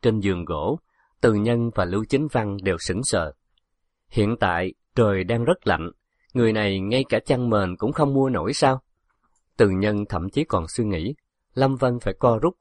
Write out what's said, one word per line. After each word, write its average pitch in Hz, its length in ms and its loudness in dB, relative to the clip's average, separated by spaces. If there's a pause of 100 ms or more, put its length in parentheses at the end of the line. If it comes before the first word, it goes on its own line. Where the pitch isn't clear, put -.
trên 110 180 2
giường 92 260 -2
gỗ, 85 340 -4 (420)
Từ 117 120 6
Nhân 117 420 0
và 95 100 0
Lưu 98 240 -2
Chính 143 220 0
Văn 104 320 -2
đều 92 160 0
sững 98 240 -4
sờ. 82 300 -2 (760)
Hiện 110 300 0
tại 90 340 0 (220)
trời 101 280 2
đang 117 200 -2
rất - 240 0
lạnh, 82 240 -2 (420)
người 113 200 2
này 101 260 0
ngay 120 300 0
cả 110 160 2
chăn 123 240 0
mền 95 280 0
cũng 127 160 -2
không 143 200 0
mua 135 160 2
nổi 107 240 -2
sao? 131 280 2 (760)
Từ 107 120 6
Nhân 104 400 0
thậm 90 200 -4
chí 143 140 -2
còn 87 240 -2
suy - 180 -4
nghĩ, 98 300 -4 (380)
Lâm 135 220 2
Vân 123 240 0
phải 98 140 -4
co 117 280 2
rút 170 200 0